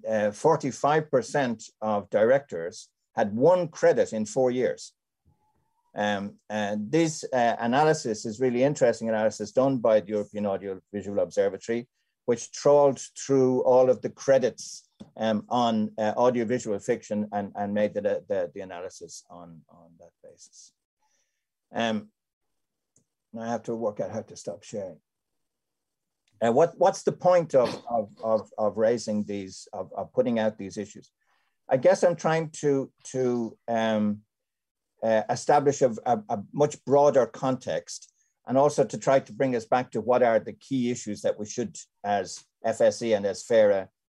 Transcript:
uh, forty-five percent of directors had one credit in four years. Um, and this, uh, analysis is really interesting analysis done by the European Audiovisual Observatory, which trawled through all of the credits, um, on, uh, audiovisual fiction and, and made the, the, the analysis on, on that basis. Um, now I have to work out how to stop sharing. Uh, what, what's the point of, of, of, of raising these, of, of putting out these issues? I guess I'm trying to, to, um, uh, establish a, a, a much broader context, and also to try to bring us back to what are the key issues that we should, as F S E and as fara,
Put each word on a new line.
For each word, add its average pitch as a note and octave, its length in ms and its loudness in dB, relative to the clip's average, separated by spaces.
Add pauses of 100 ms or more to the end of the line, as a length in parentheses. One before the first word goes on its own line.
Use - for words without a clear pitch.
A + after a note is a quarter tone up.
uh, G#2 240 0
forty-five D3 800 0
percent B2 500 -2 (180)
of G#2 300 -4
directors G#2+ 760 0 (280)
had G#2+ 180 -2
one E3+ 320 4
credit D#3 460 2
in G#2+ 120 -4
four B2+ 280 0
years. - 400 -4 (1040)
Um, G2+ 400 -4 (120)
and G#2 420 -4
this, D#3+ 420 0
uh, A#2 260 2
analysis B2+ 680 0
is A2 160 -8
really B2+ 220 0
interesting C3+ 460 2
analysis G#2+ 420 -2
done C3 280 2
by A2 200 4
the F#2+ 120 -2
European G#2 360 -4
Audiovisual G2 720 -6
Observatory, G2 680 -2 (380)
which - 260 -2
trawled C#3+ 480 4 (180)
through C3 460 2
all B2+ 260 6
of G#2+ 100 0
the A#2+ 100 -6
credits, - 760 0 (280)
um, A2 320 -2
on, A2+ 500 0
uh, G#2+ 180 0
audiovisual A#2+ 640 0
fiction G#2 540 -4
and, G2+ 240 -6
and G2+ 180 -4
made G#2 200 0
the, G2 340 -2
the, F2 260 -2
the G2 60 -12
analysis F2+ 680 -14
on, E2+ 400 -20
on E2+ 300 -20
that E2+ 140 -20 (100)
basis. - 500 -20 (1040)
Um, A2 360 -4 (1200)
now A2+ 100 -12
I A2+ 60 -8
have A#2 160 -6
to A#2 100 -6
work A2+ 240 -6
out G2 140 -6
how A2 100 -8
to G#2+ 140 -20
stop - 260 -12
sharing. F#2 380 -12 (1400)
Uh, A#2 120 2
what, E3 260 4
what's F3+ 240 2
the - 100 0
point F3+ 440 2
of, A#2+ 340 2
of, A2 180 -2 (140)
of, A2 340 0
of G#2 200 -2
raising A2 480 0
these, G2+ 480 -10
of, F#2 240 -10
of F#2+ 160 -10
putting A#2+ 260 0
out A2 200 -2
these G2 200 -12
issues? - 320 -14 (600)
I C3+ 40 4
guess F3+ 260 4
I'm F3 140 2
trying D#3+ 340 -2 (120)
to, C#3 280 0 (220)
to, B2 440 -2 (120)
um, A2 540 0 (840)
uh, A2 260 2
establish C#3 520 0
a, B2 120 2 (100)
a, A#2+ 140 0 (100)
a A2+ 120 -4 (120)
much - 320 -2
broader C3+ 420 4
context, - 840 -6 (360)
and B2+ 100 0
also D3 260 4
to A2 140 -4
try C3+ 220 2
to A#2+ 120 -8
bring B2+ 220 -2
us A2+ 120 -4
back B2 260 -2
to A#2 80 -4
what B2 240 2
are A2+ 160 4
the G#2 140 -6
key B2 360 -4
issues A2 320 -8
that G#2 160 -2
we G#2+ 80 -10
should, G#2+ 320 -8 (240)
as - 420 -4 (200)
F A2+ 160 -2
S G#2+ 220 2
E A#2 100 0
and G2+ 120 2
as G2 200 -6
fara, G2+ 440 4 (280)